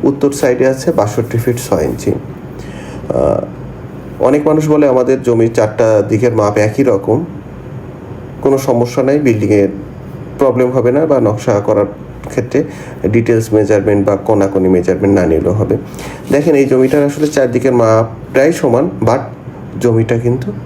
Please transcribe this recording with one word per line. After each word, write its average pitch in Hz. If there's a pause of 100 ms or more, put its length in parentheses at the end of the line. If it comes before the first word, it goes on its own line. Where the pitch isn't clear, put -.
উত্তর 139
সাইডে 135
আছে 131
বাষট্টি 110
ফিট 117 (140)
ছয় 80
ইঞ্চি। 62
আহ, - (720)
অনেক 147
মানুষ 151
বলে, 147
"আমাদের 127
জমির 117
চারটা 110
দিকের 110
মাপ 104
একই 107
রকম, 120 (1160)
কোনো 135
সমস্যা 127
নাই, 139
বিল্ডিংয়ের 107 (720)
প্রবলেম 127
হবে 123
না 147
বা 139
নকশা 110
করার 101 (440)
ক্ষেত্রে 131 (440)
ডিটেলস 113
মেজারমেন্ট 101
বা 101
কোনাকুনি 98
মেজারমেন্ট 92
না 90
নিলেও 80
হবে।" - (540)
দেখেন, 147
এই 135
জমিটার 135
আসলে 147
চারদিকের 127
মাপ 113
প্রায় 139
সমান, 147 (120)
but 120 (600)
জমিটা 113
কিন্তু 123 (140)